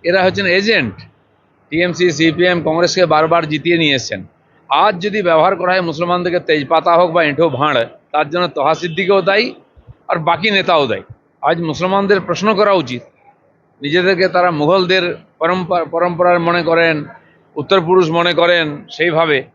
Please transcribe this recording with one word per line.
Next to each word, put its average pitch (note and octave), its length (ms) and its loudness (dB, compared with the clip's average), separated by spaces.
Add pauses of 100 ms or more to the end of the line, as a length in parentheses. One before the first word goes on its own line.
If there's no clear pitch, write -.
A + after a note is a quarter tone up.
এরা F3+ 200 2
হচ্ছেন F#3+ 220 0
এজেন্ট, F#3 500 0 (720)
টিএমসি, E3+ 420 0
সিপিএম, E3 500 0
কংগ্রেসকে E3+ 440 0
বারবার D#3+ 400 2
জিতিয়ে D#3 320 -2
নিয়ে D3+ 180 2
এসেছেন। A2 260 -6 (480)
আজ D3+ 320 2
যদি G#3 200 -4
ব্যবহার F3 340 2
করা F3+ 160 -2
হয় F#3+ 100 2
মুসলমানদেরকে F3 580 -2
তেজপাতা D#3+ 580 0
হোক F3 140 2
বা E3+ 120 2
এঁঠো D3+ 260 0
ভাঁড়, C3 360 0 (260)
তার D3+ 180 -2
জন্য F3 180 -2
তহা D3+ 280 0
সিদ্দিকীও F3+ 460 0
দায়ী G3+ 320 0 (540)
আর F3+ 100 -2
বাকি E3+ 340 -2
নেতাও E3+ 360 0
দায়ী। G2 160 -4 (380)
আজ E3 200 -2
মুসলমানদের F#3 600 0
প্রশ্ন F#3 340 -2
করা G3+ 160 2
উচিত, B2+ 300 -2 (800)
নিজেদেরকে F3+ 460 0
তারা F3+ 240 2
মুঘলদের F3 680 0 (220)
পরম্পরা, F3 460 -2
পরম্পরার F3 540 0
মনে E3+ 240 0
করেন, E3 420 0 (500)
উত্তর F#3+ 260 2
পুরুষ E3+ 300 2
মনে E3+ 220 2
করেন E3+ 320 2 (240)
সেইভাবে D#3 540 0 (120)